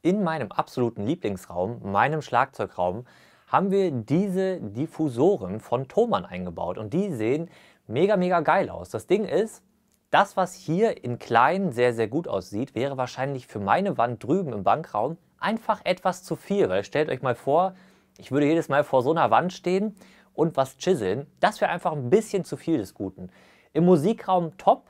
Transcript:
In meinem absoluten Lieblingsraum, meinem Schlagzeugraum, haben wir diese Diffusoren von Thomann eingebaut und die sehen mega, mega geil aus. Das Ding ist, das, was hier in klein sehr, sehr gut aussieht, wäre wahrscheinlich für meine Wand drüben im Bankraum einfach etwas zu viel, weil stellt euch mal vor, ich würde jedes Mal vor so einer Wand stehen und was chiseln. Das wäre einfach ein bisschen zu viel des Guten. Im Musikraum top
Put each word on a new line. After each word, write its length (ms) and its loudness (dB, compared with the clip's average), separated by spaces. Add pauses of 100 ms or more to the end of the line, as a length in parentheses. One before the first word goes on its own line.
In 220 0
meinem 260 -4
absoluten 560 -2
Lieblingsraum, 760 -4
meinem 380 0
Schlagzeugraum, 840 -2 (400)
haben 240 0
wir 220 0
diese 680 -2
Diffusoren 1000 -2
von 260 -4
Thomann 380 0
eingebaut 520 -6
und 160 -10
die 200 -2
sehen 380 -2 (360)
mega, 300 2
mega 240 2
geil 280 2
aus. 200 -12
Das 180 -8
Ding 200 2
ist, 360 -2 (480)
das, 260 2
was 180 -2
hier 500 -2
in 160 -6
klein 500 2
sehr, 240 2
sehr 140 0
gut 180 -4
aussieht, 480 -6
wäre 220 -2
wahrscheinlich 500 -6
für 140 -10
meine 360 0
Wand 280 -2
drüben 280 0
im 120 -6
Bankraum 540 0 (200)
einfach 460 -2
etwas 400 -2
zu 100 -4
viel, 340 0
weil 140 0
stellt 280 -2
euch 120 -4
mal 140 0
vor, 380 0 (420)
ich 140 -16
würde 160 2
jedes 220 2
Mal 160 2
vor 180 2
so 80 0
einer 220 4
Wand 200 4
stehen 440 -2 (380)
und 220 0
was 220 0
chiseln. 480 0 (140)
Das 200 2
wäre 120 0
einfach 180 -4
ein 200 -4
bisschen 340 2
zu 120 -8
viel 220 -2
des 160 -6
Guten. 340 -10 (440)
Im 140 2
Musikraum 680 2
top 340 2